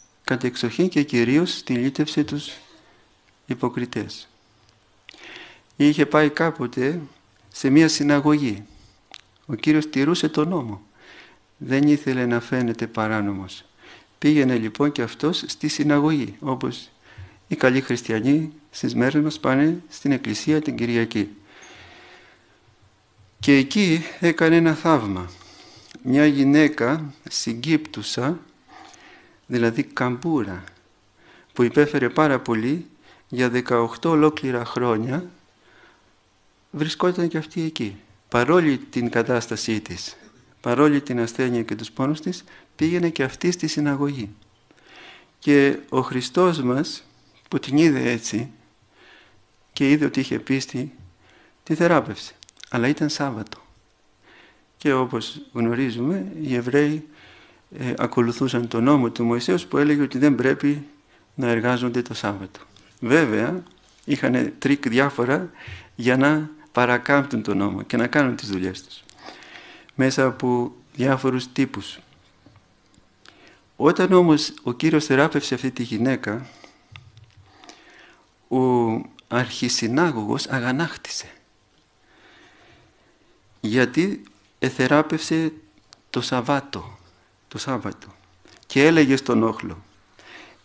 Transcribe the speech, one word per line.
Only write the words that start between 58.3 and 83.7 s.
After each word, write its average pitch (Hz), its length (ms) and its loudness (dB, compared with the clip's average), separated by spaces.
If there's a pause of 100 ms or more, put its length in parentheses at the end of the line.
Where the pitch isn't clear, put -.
τον 117 160 -2
νόμο 135 260 4
του 120 140 -4
Μωυσέως 120 420 0
που - 120 -4
έλεγε 147 240 2
ότι 139 160 -2
δεν 139 180 4
πρέπει 139 520 0 (480)
να 131 120 -2
εργάζονται 120 540 0
το 120 120 -12
Σάββατο. 101 460 -8 (400)
Βέβαια, 131 640 2 (420)
είχανε 127 540 0
τρίκ 139 300 0
διάφορα 135 600 0 (460)
για 123 220 2
να 151 320 2 (220)
παρακάμπτουν 123 720 2
τον 101 140 -2
νόμο 98 240 -2
και 110 160 -4
να 120 100 0
κάνουν 127 280 0
τις - 140 -12
δουλειές 92 340 -6
τους. - 200 -20 (920)
Μέσα 131 300 2
από 123 500 -2 (180)
διάφορους 127 580 -2
τύπους. - 480 -6 (1800)
Όταν 180 380 4
όμως 170 400 6 (100)
ο 120 100 -2
Κύριος 156 320 0
θεράπευσε 143 500 2
αυτή 127 160 -4
τη 127 120 -6
γυναίκα, 120 640 -2 (2000)
ο 131 120 0 (680)
αρχισυνάγωγος 120 1200 -2
αγανάκτησε. 135 840 -6 (2250)
Γιατί 127 640 0 (360)